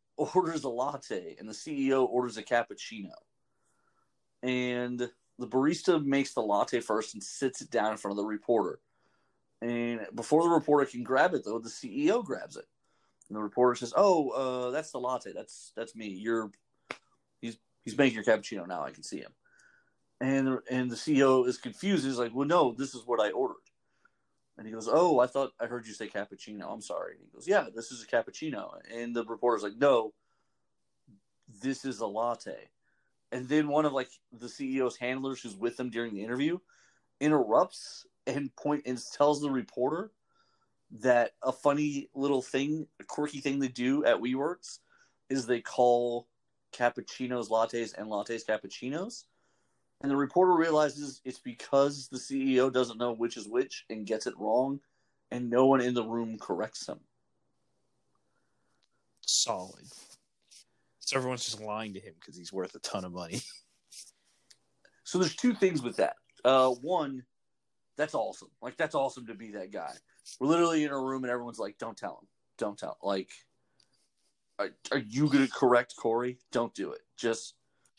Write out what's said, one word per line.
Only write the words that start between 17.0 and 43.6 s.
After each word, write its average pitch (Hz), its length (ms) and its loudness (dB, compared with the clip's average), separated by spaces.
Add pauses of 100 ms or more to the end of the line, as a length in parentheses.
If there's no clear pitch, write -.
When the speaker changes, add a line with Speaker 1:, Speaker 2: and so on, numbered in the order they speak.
Speaker 1:
he's, 117 180 -10 (260)
he's 113 120 -4
making 131 180 4
your 107 100 -6
cappuccino 104 420 2
now. 87 160 -6
I 67 80 -8
can - 120 -20
see - 160 -10
him." - 160 -16 (880)
And, 131 380 2 (100)
and 127 220 0
the 110 60 -6
C 151 220 2
E 139 40 8
O 131 220 8
is 123 140 0
confused. 151 460 0
He's 131 140 -2
like, 117 160 -2
"Well, 139 120 0
no, 151 260 4
this 131 220 -6
is 113 100 -14
what 117 160 2
I 104 100 2
ordered." 127 260 -2 (1000)
And 107 100 -16
he 110 60 -12
goes, 113 180 -6
"Oh, 160 280 6
I 123 80 6
thought 135 320 -2
I 117 80 -4
heard 117 200 -8
you 110 60 -14
say 104 160 -10
cappuccino. 101 640 -10
I'm 107 100 -10
sorry." 85 360 -8
And - 80 -20
he - 60 -20
goes, - 160 -12
"Yeah, 175 260 2
this 117 180 -12
is 117 120 -14
a - 40 -18
cappuccino." 113 720 -4 (120)
And 117 240 -6
the 117 100 0
reporter's 113 380 0
like, 104 140 -6
"No, 127 360 4 (1300)
this 127 380 -6
is 117 140 -6
a 113 80 -2
latte." 107 600 -4 (600)
And 127 180 -6
then 151 200 2
one 151 160 4
of, 143 80 0
like, 131 180 -2 (200)
the 120 180 -14
C 135 280 -4
E 131 40 2
O's 123 160 0
handlers 131 440 -4
who's 107 160 -10
with 117 220 -2
him 127 100 -4
during 117 260 -4
the 98 80 -6
interview 139 360 -2 (600)
interrupts 147 880 2 (200)
and 139 280 -4
point, 147 320 -2
and 123 120 -4 (140)
tells 147 280 4
the 147 100 0
reporter 135 600 -2 (800)
that 120 520 4
a 127 80 2
funny 143 640 0
little 135 260 2
thing, 151 460 -2 (120)
a - 60 -18
quirky 147 360 -4
thing 139 180 0
they 135 100 2